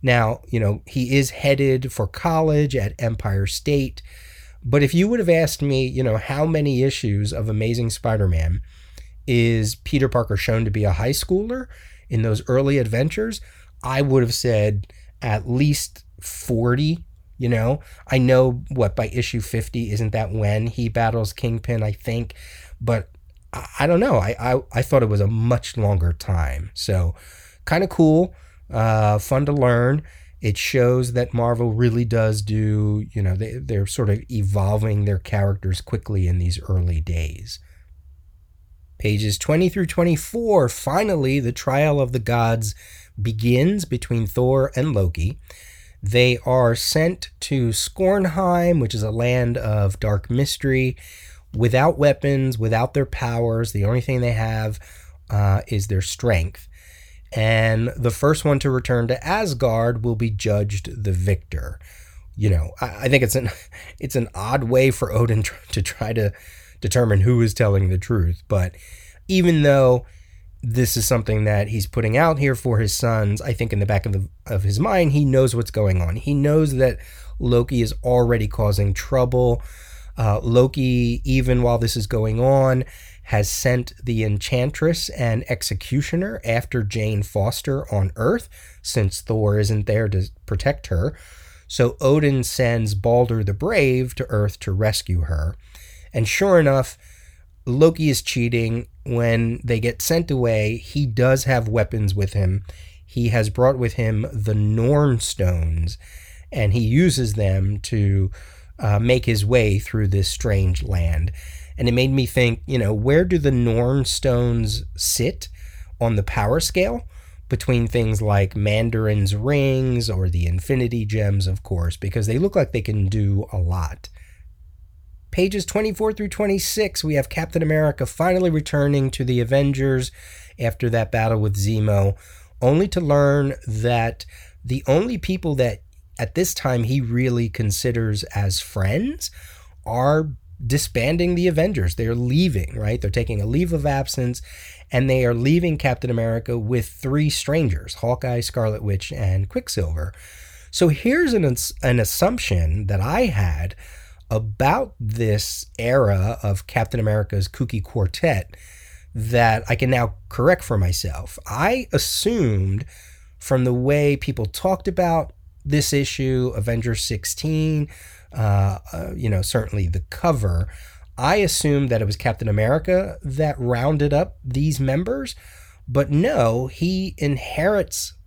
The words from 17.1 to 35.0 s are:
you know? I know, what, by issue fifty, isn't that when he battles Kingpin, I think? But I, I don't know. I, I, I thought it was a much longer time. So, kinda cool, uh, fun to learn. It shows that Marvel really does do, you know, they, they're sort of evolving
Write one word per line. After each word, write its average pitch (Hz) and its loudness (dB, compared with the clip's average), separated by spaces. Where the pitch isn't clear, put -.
you 120 -2
know? 120 0
I 131 0
know, 127 4
what, 120 0
by 117 -2
issue 120 -4
fifty, 113 -4
isn't 110 -2
that 110 -4
when 107 0
he 117 -4
battles 113 0
Kingpin, 117 -4
I 107 -2
think? 117 -6
But 113 -2
I, - -10
I 139 2
don't 170 4
know. 240 2
I, 104 0
I, 127 0
I 139 0
thought 135 2
it 107 0
was 104 2
a 101 2
much 117 0
longer 98 2
time. 78 -4
So, 90 0
kinda 165 0
cool, 165 4
uh, 110 4
fun 139 0
to 147 0
learn. 127 2
It 107 -2
shows 123 2
that 120 -2
Marvel 117 2
really 117 2
does 110 2
do, 107 0
you 104 -2
know, 92 0
they, 110 -4
they're 107 -2
sort 104 -2
of 104 2
evolving 104 0